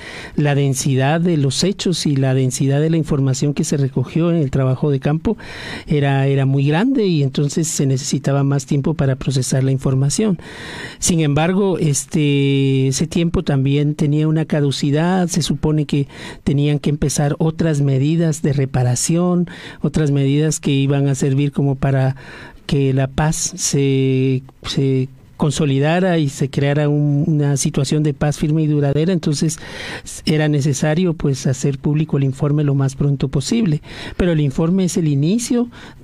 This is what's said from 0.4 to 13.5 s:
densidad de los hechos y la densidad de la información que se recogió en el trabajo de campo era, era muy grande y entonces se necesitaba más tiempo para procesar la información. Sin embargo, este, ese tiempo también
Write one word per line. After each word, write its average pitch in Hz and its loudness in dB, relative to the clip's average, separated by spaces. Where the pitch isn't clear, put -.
densidad 139 0
de 170 2
los 139 0
hechos 185 -2
y 151 2
la 135 2
densidad 135 0
de 160 2
la 165 2
información 143 0
que 175 -2
se 156 0
recogió 139 0
en 170 2
el 139 0
trabajo 131 0
de 135 0
campo 160 -2
era, 139 2
era 139 2
muy 139 2
grande 214 2
y 160 2
entonces 143 0
se 147 0
necesitaba 135 0
más 139 0
tiempo 151 0
para 135 0
procesar 131 -2
la 135 2
información. 139 0
Sin 165 0
embargo, 170 2
este, 139 2
ese 156 0
tiempo 170 0
también 143 2